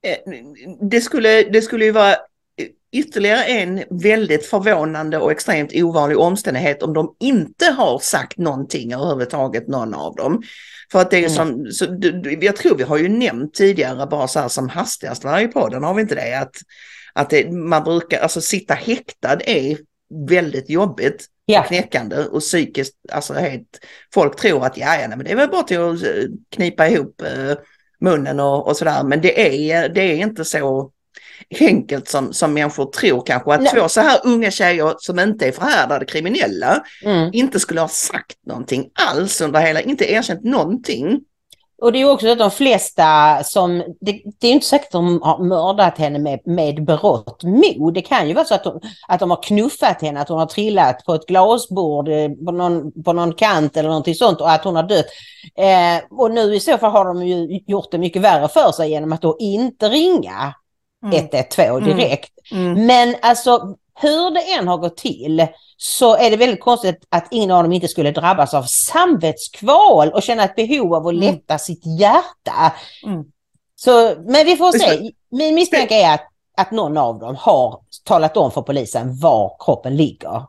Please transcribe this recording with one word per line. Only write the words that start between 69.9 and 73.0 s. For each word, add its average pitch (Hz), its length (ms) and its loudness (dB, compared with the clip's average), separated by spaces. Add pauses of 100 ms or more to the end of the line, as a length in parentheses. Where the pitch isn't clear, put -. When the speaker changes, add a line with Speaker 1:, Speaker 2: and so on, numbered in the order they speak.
Speaker 2:
och - 100 0
känna 220 200 0
ett 196 120 -2
behov 202 380 0
av 160 140 0
att 170 60 0
Speaker 1:
Mm. 175 120 0 (100)
Speaker 2:
lätta 156 220 -6
sitt - 280 -10 (140)
hjärta. 202 720 2 (320)